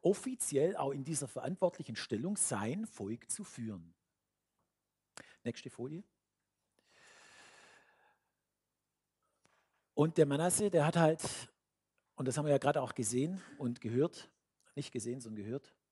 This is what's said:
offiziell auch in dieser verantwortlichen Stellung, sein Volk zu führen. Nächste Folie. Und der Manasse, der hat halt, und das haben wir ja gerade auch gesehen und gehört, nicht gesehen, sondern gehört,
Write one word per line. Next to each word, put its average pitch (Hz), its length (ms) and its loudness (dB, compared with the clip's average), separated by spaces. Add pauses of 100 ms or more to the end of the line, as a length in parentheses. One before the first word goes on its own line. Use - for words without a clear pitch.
offiziell 185 760 2
auch 139 140 0
in 139 140 -4
dieser 147 240 -4
verantwortlichen 175 680 -2
Stellung, 151 420 -2
sein 131 480 -2
Volk 110 440 -8
zu - 140 -8
führen. 95 500 -10 (1500)
Nächste - 240 -6
Folie. 143 340 -10 (4000)
Und 156 240 2
der 160 80 8
Manasse, 170 460 2
der 151 160 6
hat 165 100 2
halt, 160 260 4 (920)
und 135 100 -2
das 135 120 0
haben 151 80 0
wir 147 60 6
ja 139 60 6
gerade 143 220 2
auch 127 140 -4
gesehen 131 460 0 (180)
und 123 240 -4
gehört, 123 480 0 (440)
nicht - 180 -8
gesehen, 120 280 -6
sondern 110 240 -10
gehört, 120 300 -10 (180)